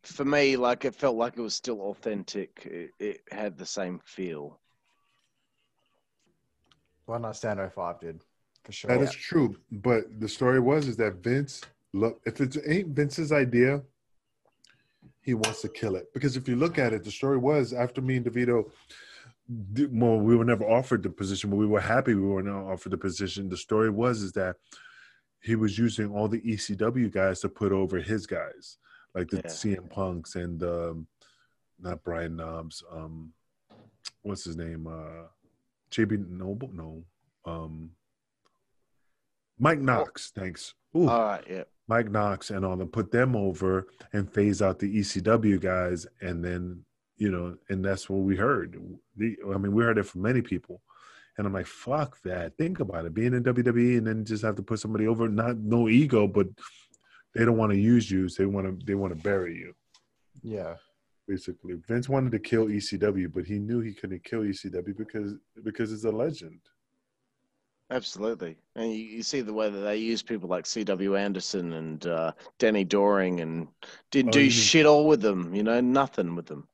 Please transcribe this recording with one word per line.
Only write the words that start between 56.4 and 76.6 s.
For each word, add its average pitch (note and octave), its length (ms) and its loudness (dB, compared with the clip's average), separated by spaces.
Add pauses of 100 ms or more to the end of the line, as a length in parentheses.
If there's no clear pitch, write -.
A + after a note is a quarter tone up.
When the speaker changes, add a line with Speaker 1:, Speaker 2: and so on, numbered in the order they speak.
Speaker 3:
they A2+ 100 4
don't A#2 120 6
wanna G#2 180 4
use G#2+ 340 6
you. F#2+ 200 0
So F#2+ 140 0
they G2 40 2
wanna, G2 240 -2 (140)
they G2 100 0
wanna F#2+ 200 -2
bury F2 420 -2
you." F2 180 -16 (680)
Speaker 2:
Yeah. F#2 360 -8 (500)
Speaker 3:
Basically, F2+ 480 -8 (120)
Vince B2 220 -2
wanted C3 240 2
to G#2+ 60 0
kill A2 300 2
E G#2 100 0
C G2+ 180 -6
W, F#2+ 320 2
but E2+ 160 -6
he G#2 140 -4
knew A2+ 220 -2
he A2 120 -6
couldn't F#2+ 300 -10
kill A2+ 220 -4
E G2+ 80 -2
C F#2+ 160 -8
W F#2 280 -6
because, G#2+ 360 -6 (300)
because A2 300 -4
it's G#2+ 120 -10
a A2 60 2
legend. G#2+ 480 -4 (1300)
Speaker 1:
Absolutely. G2+ 640 -6 (180)
And A2+ 160 -4
you, G#2+ 80 -6
you A2+ 240 -12
see C#3 180 -4
the G#2+ 120 -6
way G#2+ 160 0
that G2+ 100 -6
they G#2 180 -2
use A2+ 260 -2
people F#2 260 -6
like F2+ 160 -2
C - 180 -4
W G2 320 0
Anderson F#2+ 580 -2
and, D#2+ 340 -8
uh, E2 240 0 (260)
Danny G#2+ 260 4
Doring F#2+ 580 4
and E2 260 -4 (440)
didn't C3 180 4
Speaker 3:
Oh, - 40 2
Speaker 1:
do C#3+ 60 8
Speaker 3:
you C#3 60 8
mean C3 60 6
Speaker 1:
shit A#2 340 6
all D3+ 220 8
with D3 140 6
them, F#2 320 2
you G#2 100 0
know, A#2 160 4
nothing B2 560 2
with E2+ 120 -8
them. D2 260 -14